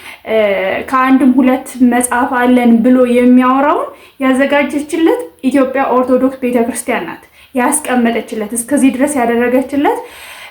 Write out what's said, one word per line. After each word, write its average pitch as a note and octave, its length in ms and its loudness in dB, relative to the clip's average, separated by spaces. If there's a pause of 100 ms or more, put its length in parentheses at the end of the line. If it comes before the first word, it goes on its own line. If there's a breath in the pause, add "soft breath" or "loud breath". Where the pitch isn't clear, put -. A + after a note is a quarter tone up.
(260 loud breath)
እ፣ A3 120 -2 (480)
ከአንድም C4 460 2
ሁለት B3+ 360 0 (200)
መጽሐፍ B3 460 0
አለን B3 440 2
ብሎ B3+ 200 4 (120)
የሚያወራውን B3+ 800 2 (340 loud breath)
ያዘጋጀችለት C#4+ 1000 0 (220)
ኢትዮጵያ C4+ 460 0
ኦርቶዶክስ B3+ 500 0
ቤተክርስቲያን A#3 640 -4
ናት - 180 -14 (320 soft breath)
ያስቀመጠችለት፣ A#3 1000 -2
እስከዚህ C4 380 0
ድረስ D4 240 0
ያደረገችለት፣ B3+ 840 0 (520 loud breath)